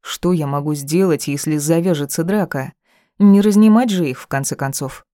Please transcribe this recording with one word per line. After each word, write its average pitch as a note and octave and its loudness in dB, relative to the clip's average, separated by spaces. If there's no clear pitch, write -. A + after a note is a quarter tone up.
Что - -4
я D#3 -2
могу C#3+ -4
сделать, D3+ -2
если D3 -4
завяжется D#3+ -2
драка? E3 -4
Не G3+ 6
разнимать G#3+ 4
же F#3 -2
их, B2+ -6
в - -20
конце C#3 -6
концов. C3+ -8